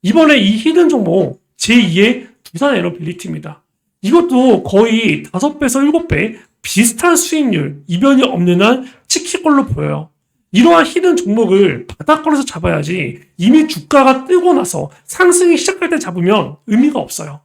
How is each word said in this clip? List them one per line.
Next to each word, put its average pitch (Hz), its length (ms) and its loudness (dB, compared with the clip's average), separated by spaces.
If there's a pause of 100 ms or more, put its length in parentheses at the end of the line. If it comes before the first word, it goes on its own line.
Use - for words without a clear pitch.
이번에 302 340 4
이 208 200 0
히든 320 320 2
종목 180 540 -2 (140)
제이의 214 720 2 (140)
두산 269 340 -4
에너빌리티입니다. 160 840 -10 (400)
이것도 262 640 2
거의 220 580 0
다섯 285 380 -4
배에서 269 220 -2
일곱 330 260 0
배 220 280 -2 (240)
비슷한 247 560 0
수익률, 208 720 -4
이변이 262 360 2
없는 175 400 0
한 254 240 0 (220)
찍힐 339 340 -6
걸로 285 240 2
보여요. 151 440 -6 (420)
이러한 320 340 4
히든 349 300 0
종목을 196 680 0
바닥권에서 302 580 -2
잡아야지 160 760 -6 (160)
이미 294 300 4
주가가 269 600 0
뜨고 359 260 2
나서 151 380 -4 (140)
상승이 359 520 2
시작할 370 320 -4
때 330 100 -2
잡으면 175 580 -2 (100)
의미가 262 320 0
없어요. 147 460 -10